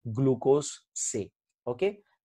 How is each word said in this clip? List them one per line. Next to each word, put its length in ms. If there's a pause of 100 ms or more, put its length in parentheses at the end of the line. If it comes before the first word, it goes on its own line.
glucose 580 (280)
से। 360 (380)
ओके, 300 (260)